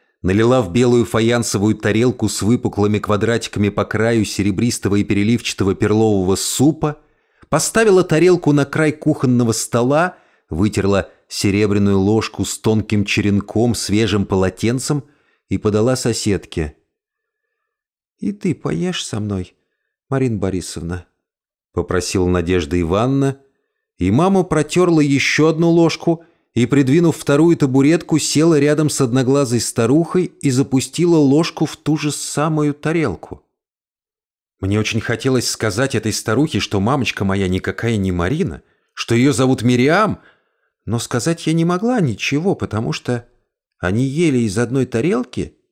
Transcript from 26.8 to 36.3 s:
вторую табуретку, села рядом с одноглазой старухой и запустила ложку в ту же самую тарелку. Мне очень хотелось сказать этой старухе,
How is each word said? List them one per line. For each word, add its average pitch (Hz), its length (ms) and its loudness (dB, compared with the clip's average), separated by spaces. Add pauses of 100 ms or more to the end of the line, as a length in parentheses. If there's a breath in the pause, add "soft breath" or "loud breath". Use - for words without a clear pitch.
вторую 160 400 2
табуретку, 147 600 2
села 156 400 2
рядом 147 320 2
с - 100 -6
одноглазой 127 600 2
старухой 156 640 0
и - 260 -4
запустила 135 680 0
ложку 151 500 2
в - 100 -12
ту 151 200 -2
же 147 140 -4
самую 147 640 -2
тарелку. 151 720 -4 (1160)
Мне 98 180 -2
очень 110 220 -2
хотелось 123 500 -2
сказать 113 440 -2
этой 107 180 -2
старухе, 117 480 -2